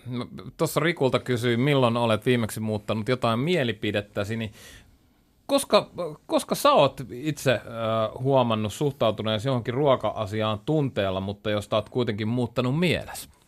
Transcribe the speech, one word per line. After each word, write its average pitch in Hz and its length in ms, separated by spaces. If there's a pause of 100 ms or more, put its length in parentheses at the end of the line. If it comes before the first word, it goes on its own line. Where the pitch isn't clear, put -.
mä 120 200 (300)
tossa 156 240
Rikulta 139 380
kysyin, 120 420
milloin 131 360
olet 113 300
viimeksi 117 340
muuttanut 110 480
jotain 120 300
mielipidettäsi, 113 960
niin 110 160 (960)
koska, 226 440 (360)
koska 254 280
sä 285 180
oot 147 280 (100)
itse, 135 420
äh, 107 80 (640)
huomannut 120 500
suhtautuneesi 110 760
johonkin 120 260
ruoka-asiaan 110 920
tunteella, 110 540
mutta 98 300
josta 104 260
oot - 120
kuitenkin 110 400
muuttanut 123 500
mieles? 123 500 (200)